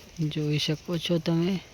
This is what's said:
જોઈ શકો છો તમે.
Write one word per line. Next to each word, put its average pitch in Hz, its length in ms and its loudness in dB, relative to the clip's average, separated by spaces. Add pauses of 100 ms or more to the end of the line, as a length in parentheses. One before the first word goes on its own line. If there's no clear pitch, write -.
(200)
જોઈ 151 380 0
શકો 160 400 -2
છો 170 200 0
તમે. 170 420 2 (140)